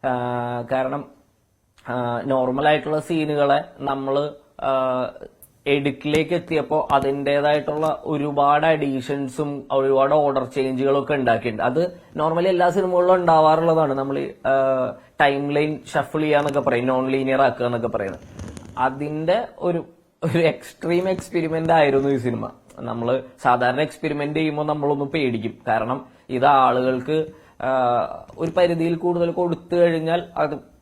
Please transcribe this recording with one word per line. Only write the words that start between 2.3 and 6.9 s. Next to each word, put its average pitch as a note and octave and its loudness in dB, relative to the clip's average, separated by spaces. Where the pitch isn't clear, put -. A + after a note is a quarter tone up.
ആയിട്ടുള്ള D3+ 0
സീനുകളെ D3 0
നമ്മള്, C#3 -2
ആ, C3+ -2
എഡിറ്റിലേക്ക് D3 0
എത്തിയപ്പോ D#3 -2